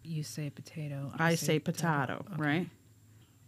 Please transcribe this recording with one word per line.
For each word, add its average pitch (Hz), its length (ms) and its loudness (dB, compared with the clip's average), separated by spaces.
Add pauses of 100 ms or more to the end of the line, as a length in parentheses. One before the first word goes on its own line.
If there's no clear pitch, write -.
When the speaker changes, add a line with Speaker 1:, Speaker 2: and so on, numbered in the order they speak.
Speaker 1:
"You 156 200 -4
say 147 260 -6
potato, 143 680 -8
Speaker 2:
I 165 140 6
Speaker 1:
I 170 40 6
Speaker 2:
say 165 100 0
Speaker 1:
say 160 140 4
potato." 147 600 0
Speaker 2:
potato, - 140 -10
Speaker 1:
Okay. 156 80 -2
Speaker 2:
right? 156 280 2 (800)